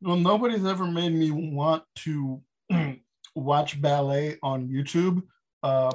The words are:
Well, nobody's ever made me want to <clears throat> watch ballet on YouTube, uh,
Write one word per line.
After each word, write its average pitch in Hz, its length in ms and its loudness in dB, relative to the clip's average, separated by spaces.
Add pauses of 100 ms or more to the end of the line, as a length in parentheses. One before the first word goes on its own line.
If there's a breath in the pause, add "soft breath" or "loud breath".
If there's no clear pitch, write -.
Well, 175 160 0
nobody's 208 480 2
ever 190 220 -2
made 170 260 0
me 160 160 2
want 156 540 0 (140)
to 139 440 -4 (280)
<clears throat> 156 260 0 (400)
watch 147 460 0
ballet 143 600 0
on 131 280 -4
YouTube, 170 520 0 (400)
uh, 131 340 2